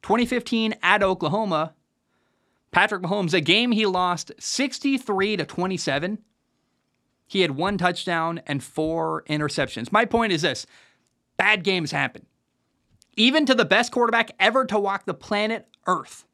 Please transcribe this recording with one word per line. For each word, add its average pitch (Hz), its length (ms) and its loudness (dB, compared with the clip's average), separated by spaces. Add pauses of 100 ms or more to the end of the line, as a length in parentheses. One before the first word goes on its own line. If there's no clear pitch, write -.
twenty 226 240 2
fifteen 233 560 0
at 202 220 4
Oklahoma, 185 720 0 (960)
Patrick 190 300 2
Mahomes, 185 320 0
a 180 80 4
game 220 320 2
he 214 120 2
lost 180 540 -2
sixty-three 247 960 -2
to 165 100 -4
twenty-seven, 180 760 -4 (1040)
he 190 160 -2
had 165 100 2
one 180 260 -2
touchdown 170 680 -2
and 139 160 -4
four 160 600 -4
interceptions. 147 680 -4
My 220 140 4
point 226 260 2
is 156 120 0
this. 143 220 -2 (720)
Bad 208 260 2
games 180 280 -2
happen. 143 340 -4 (880)
Even 262 300 4
to 262 80 4
the 233 100 4
best 202 280 2
quarterback 226 480 0
ever 233 260 2
to 208 140 0
walk 196 260 -2
the 180 80 -4
planet 214 540 -4 (180)
Earth. 170 480 -4